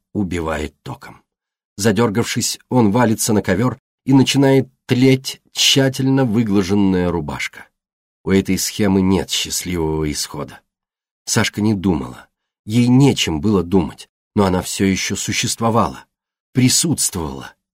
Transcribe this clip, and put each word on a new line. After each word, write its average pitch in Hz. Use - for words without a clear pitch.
убивает 80
током. -
Задёргавшись, 110
он 117
валится 113
на 104
ковёр, 104
и 131
начинает 135
тлеть 131
тщательно 135
выглаженная 98
рубашка. 76
У 92
этой 95
схемы 98
нет 92
счастливого 78
исхода. -
Сашка -
не 107
думала. 80
Ей 120
нечем 123
было 95
думать, 85
но 104
она 90
всё -
ещё 98
существовала, 107
присутствовала, 90